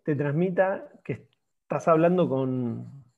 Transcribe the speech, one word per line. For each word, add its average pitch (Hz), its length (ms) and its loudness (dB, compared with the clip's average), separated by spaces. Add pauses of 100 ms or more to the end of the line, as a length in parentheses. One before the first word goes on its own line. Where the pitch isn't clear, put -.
te 156 120 0
transmita 180 720 0 (160)
que - 220 -10 (360)
estás - 260 -4
hablando 170 400 4
con 127 760 -4 (140)